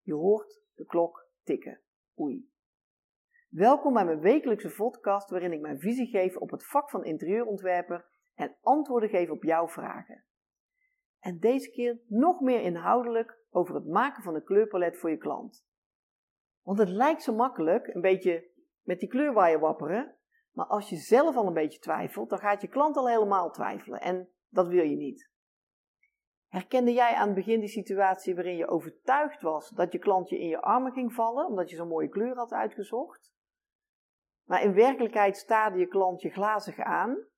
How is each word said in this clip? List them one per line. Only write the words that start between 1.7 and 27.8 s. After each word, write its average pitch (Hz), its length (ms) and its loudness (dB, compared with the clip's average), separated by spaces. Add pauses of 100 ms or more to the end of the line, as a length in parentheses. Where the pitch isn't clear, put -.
Oei. 147 300 -6 (960)
Welkom 262 440 4
bij 214 120 4
mijn 160 160 -2
wekelijkse 214 540 2
podcast 202 560 -2
waarin 180 220 -4
ik 156 80 -6
mijn 147 180 -8
visie 233 280 -2
geef 185 300 0
op - 140 -8
het - 160 -12
vak 294 240 -2
van 190 140 -6
interieurontwerper 180 1000 -4 (280)
en - 260 -10
antwoorden 247 480 2
geef 180 220 0
op 156 120 -8
jouw 165 260 0
vragen. - 560 -12 (960)
En 180 200 -8
deze 254 320 0
keer 240 360 -4
nog 294 340 2
meer 254 200 2
inhoudelijk 226 760 -2 (120)
over 175 240 -2
het 147 120 -6
maken 233 360 -2
van 175 120 -8
een 151 100 -6
kleurpalet 190 540 2
voor 170 120 -2
je 156 60 -2
klant. - 500 -10 (960)
Want 196 160 -2
het 214 100 4
lijkt 277 340 0
zo 254 120 -2
makkelijk, 226 520 0
een - 140 -8
beetje 185 500 2 (320)
met 180 180 -4
die 196 80 -6
kleurwaaier 214 520 4
wapperen, 156 560 -2 (360)
maar - 140 -6
als 202 220 -4
je 180 80 -8
zelf 262 400 4
al 214 100 2
een 175 60 -2
beetje 156 260 -2
twijfelt, - 520 -6
dan 190 80 -2
gaat 202 220 0
je - 80 -10
klant 285 280 2
al 262 120 2
helemaal 202 420 2
twijfelen - 500 -8
en 180 280 -4 (200)
dat 180 200 2
wil 175 160 4
je 147 120 0
niet. 143 340 -10 (1160)
Herkende 240 460 0
jij 240 220 4
aan 202 120 2
het 202 80 0
begin 208 260 2
die 208 80 -6
situatie 190 680 0